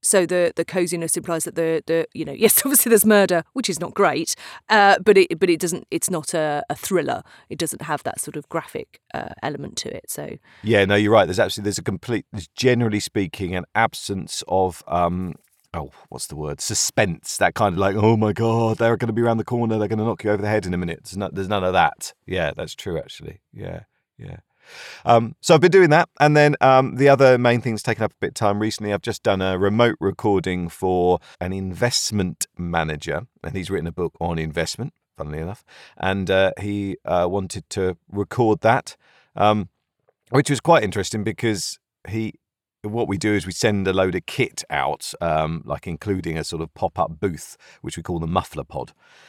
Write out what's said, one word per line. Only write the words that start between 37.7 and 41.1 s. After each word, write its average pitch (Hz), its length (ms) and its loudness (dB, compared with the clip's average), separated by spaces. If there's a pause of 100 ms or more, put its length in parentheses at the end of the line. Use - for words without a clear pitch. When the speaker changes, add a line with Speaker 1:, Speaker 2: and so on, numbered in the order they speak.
Speaker 2:
to 92 240 -2 (160)
record 104 500 0
that, 117 340 2 (400)
um, 104 340 2 (640)
which 131 180 2
was 143 120 0
quite 160 220 6
interesting 104 400 -4